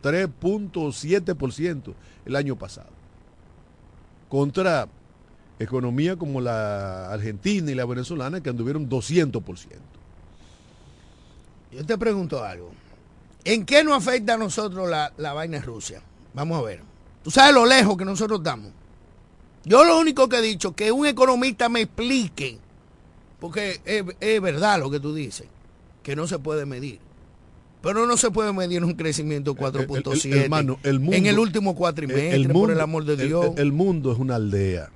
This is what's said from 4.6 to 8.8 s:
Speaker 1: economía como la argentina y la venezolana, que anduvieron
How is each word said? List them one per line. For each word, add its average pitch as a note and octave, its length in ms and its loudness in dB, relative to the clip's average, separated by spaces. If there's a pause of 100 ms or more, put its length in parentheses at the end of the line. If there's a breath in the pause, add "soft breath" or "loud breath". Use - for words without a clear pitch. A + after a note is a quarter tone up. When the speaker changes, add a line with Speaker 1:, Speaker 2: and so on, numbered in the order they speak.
Speaker 1:
economía B2+ 560 -2
como D3 260 -6
la G2+ 720 -6
argentina A2+ 600 -4
y - 20 -4
la B2+ 100 -4
venezolana, C3 560 -6
que D3 80 -8
anduvieron B2+ 400 -6